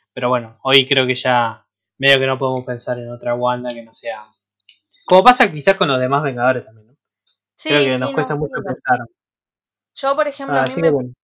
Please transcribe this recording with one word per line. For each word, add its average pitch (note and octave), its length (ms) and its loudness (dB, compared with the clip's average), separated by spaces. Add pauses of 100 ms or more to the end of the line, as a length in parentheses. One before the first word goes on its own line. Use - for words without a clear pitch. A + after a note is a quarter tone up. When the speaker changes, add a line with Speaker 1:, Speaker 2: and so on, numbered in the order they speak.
(140)
Speaker 1:
pero B2 160 -2
bueno, A#2+ 340 -4
hoy C3+ 240 4
creo C3 180 0
que B2 100 0
ya A#2+ 500 -2 (320)
medio C3+ 200 4
que C3+ 100 0
no C3+ 100 -2
podemos C3 260 -4
pensar B2 360 -8
en A#2+ 120 -10
otra A#2+ 240 -4
Wanda B2 380 -2
que A#2 100 -14
no A2+ 100 -20
sea... A2 340 -12 (800)
Como F#3 180 6
pasa A#3+ 280 6
quizás D3+ 220 0
con F#3 160 0
los C3 100 2
demás B2+ 240 0
Vengadores B2 400 0
también, A2 240 -20
¿no? C#3 80 -20 (600)
Speaker 2:
Sí, D#4 120 -8
Speaker 1:
Creo D3 140 4
que - 80 0
nos B2+ 80 -2
Speaker 2:
sí, B3+ 60 -2
no, C#4 80 -4
Speaker 1:
cuesta - 220 -2
mucho C4 200 -4
Speaker 2:
seguro. - 180 -6
Speaker 1:
pensar. - 340 -2 (880)
Speaker 2:
Yo, C#4 200 -2
por D4+ 120 2
ejemplo, C#4 300 -4
a - 40 2
mí C3 80 0
Speaker 1:
Así C4 60 -8
que E3 60 -4
Speaker 2:
me E3 100 4
Speaker 1:
bueno. B2+ 220 -2
Speaker 2:
parece - 100 -20